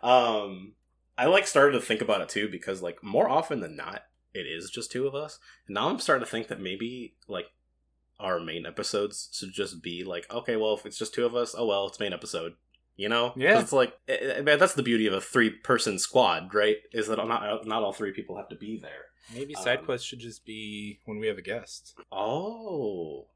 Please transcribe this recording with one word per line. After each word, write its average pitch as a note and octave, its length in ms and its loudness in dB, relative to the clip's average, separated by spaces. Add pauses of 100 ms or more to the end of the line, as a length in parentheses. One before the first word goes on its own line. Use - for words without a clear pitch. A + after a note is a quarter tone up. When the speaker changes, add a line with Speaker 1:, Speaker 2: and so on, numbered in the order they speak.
Speaker 1:
Um, G#2+ 680 4 (440)
I, B2 80 2
like, F#3 220 6
started C#3+ 320 8
to - 40 -6
think A2 180 0
about G#2 200 2
it, - 80 -8
too, G#2 200 -2
because, F#2+ 340 -8
like, E2+ 200 -8
more A#2 240 2
often D3 340 0
than D#2 140 -10
not, - 280 -10 (320)
it G2 100 -6
is E2 240 -8
just - 220 -10
two B2+ 160 -2
of C3+ 80 -4
us. D3+ 240 -10 (280)
And G2+ 60 -10
now A2 160 2
I'm B3+ 80 -2
starting C3+ 260 2
to - 60 -10
think A2+ 200 -6
that - 120 -6
maybe, A2+ 540 -8 (120)
like, F2+ 200 -8 (720)
our F#2+ 200 -2
main E2 260 -8
episodes G#2 680 -4
should F#2+ 220 -10
just F#2 300 -6
be F2 200 -6
like, F2 300 -6
"Okay, A#2 220 -2
well, A2 180 2
if G#2 140 -6
it's G2+ 100 -12
just A2 160 -6
two A#2+ 100 0
of A#2+ 120 2
us, A#2+ 200 0
oh A#2 120 0
well, G2 180 2
it's - 140 -8
main G#2 140 -2
episode." E2+ 400 -8 (420)
You G2+ 140 -4
know? A#2 200 2
'Cause - 80 -10
Speaker 2:
Yeah. F3+ 220 6
Speaker 1:
it's - 120 -2
like, B2+ 220 4 (140)
eh, C3+ 100 0 (200)
eh, C3+ 40 -2
man, D3 160 6
that's F3+ 160 6
the C#3+ 80 0
beauty A#2 240 4
of G2 80 4
a F#2+ 80 0
three-person A#2 760 2
squad, F#2 560 4
right? G#2+ 220 4 (140)
Is A2+ 180 -2
that A2 80 0
not, A2+ 500 -2
not A2 160 0
all G2 100 -2
three G2+ 200 -6
people F#2+ 240 -10
have - 120 -14
to - 60 -14
be G#2+ 260 -10
there. C#2 300 -16 (200)
Speaker 2:
Maybe C#3 220 -10
side C3 280 0
Speaker 1:
Um, - 40 -14
Speaker 2:
quests B2 220 -4
should C3 100 -12
just A#2 300 -16
be G#2 580 -8
when G#2+ 140 -8
we A2 80 0
have G2+ 100 0
a F#2 60 -14
guest. - 500 -10 (180)
Speaker 1:
Oh. A#2 1200 -4